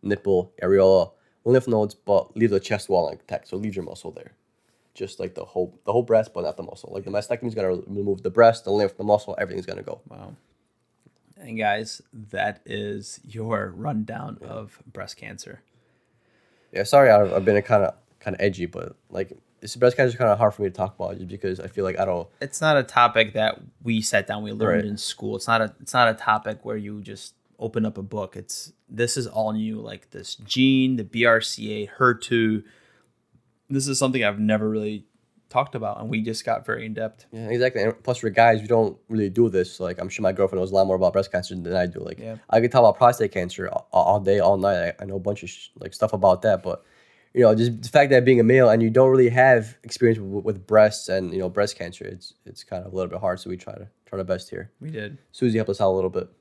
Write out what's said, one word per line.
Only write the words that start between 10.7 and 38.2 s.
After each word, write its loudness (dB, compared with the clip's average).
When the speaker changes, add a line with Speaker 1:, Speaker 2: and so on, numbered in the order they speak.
Speaker 2:
And -14
guys, -4
that -8
is -10
your -6
rundown -8
Speaker 1:
Yeah. -18
Speaker 2:
of -16
breast -14
cancer. -18
Speaker 1:
Yeah, -2
sorry, 6
I've, 6
I've 0
been 4
kinda, 2
kinda -8
edgy, -2
but, -12
like, -10
it's, -14
breast 4
cancer 2
is -4
kinda 2
hard 2
for -8
me -2
to -8
talk -6
about -10
just -14
because -8
I -12
feel -6
like -4
I 2
don't -4
Speaker 2:
It's -10
not 2
a 2
topic 2
that -2
we -2
sat -2
down, -8
we -10
learned 0
Speaker 1:
Right. -6
Speaker 2:
in -8
school. -8
It's -10
not 2
a, -4
it's -16
not 4
a 0
topic -4
where -8
you -12
just -18
open -4
up -6
a -10
book. -10
It's, -14
this -2
is -6
all -4
new, -6
like, -16
this -16
gene, 2
the -4
B -2
R 6
C -8
A, -6
her 2
two. 0
This -4
is -4
something 0
I've 0
never 0
really -6
talked -2
about, -6
and -10
we -2
just -6
got -4
very -8
in-depth. -10
Speaker 1:
Yeah, -10
exactly. -2
And -2
plus, -4